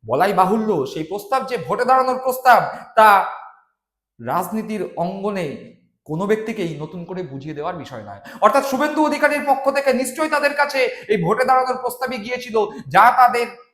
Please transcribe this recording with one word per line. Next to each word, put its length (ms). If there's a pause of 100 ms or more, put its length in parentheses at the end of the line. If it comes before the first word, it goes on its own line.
বলাই 280
বাহুল্য, 540
সেই 160
প্রস্তাব 440
যে 100
ভোটে 280
দাঁড়ানোর 340
প্রস্তাব, 440 (320)
তা 300 (960)
রাজনীতির 760
অঙ্গনে 760 (320)
কোনো 220
ব্যক্তিকেই 520
নতুন 260
করে 180
বুঝিয়ে 300
দেওয়ার 220
বিষয় 280
নয়। 160 (220)
অর্থাৎ 240
শুভেন্দু 400
অধিকারীর 420
পক্ষ 240
থেকে 220
নিশ্চয়ই 360
তাদের 240
কাছে 260 (280)
এই 160
ভোটে 220
দাঁড়ানোর 320
প্রস্তাবই 400
গিয়েছিল, 480 (220)
যা 300
তাদের 300 (260)